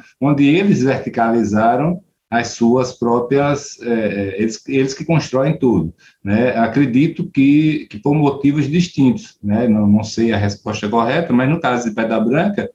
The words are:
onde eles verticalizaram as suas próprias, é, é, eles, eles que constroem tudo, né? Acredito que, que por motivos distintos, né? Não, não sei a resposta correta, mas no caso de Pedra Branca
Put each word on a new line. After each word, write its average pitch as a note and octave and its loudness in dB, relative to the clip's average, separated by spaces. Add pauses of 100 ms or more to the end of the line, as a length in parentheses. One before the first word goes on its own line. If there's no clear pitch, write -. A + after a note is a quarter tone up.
(200)
onde C#3+ 2
eles D#3+ 2
verticalizaram A#2+ 0 (320)
as A#2 -2
suas B2 0
próprias, C#3 -2
é, A#2 -8
é, G2+ -4
eles, A2+ -4
eles C3+ 0
que D#3 -12
constroem D3+ 0
tudo, F#2 0 (300)
né? A2 0
Acredito C3+ 0
que, D3 2
que G#2 -14
por C#3+ 0
motivos C#3+ 0
distintos, C#3 0
né? G#2+ 0
Não, G#2+ 2
não G2+ 4
sei A2+ -2
a G#2 0
resposta G2+ -4
correta, B2 0
mas B2+ 2
no E3 0
caso A#2+ -2
de G#2+ -6
Pedra A2 -2
Branca C3+ -2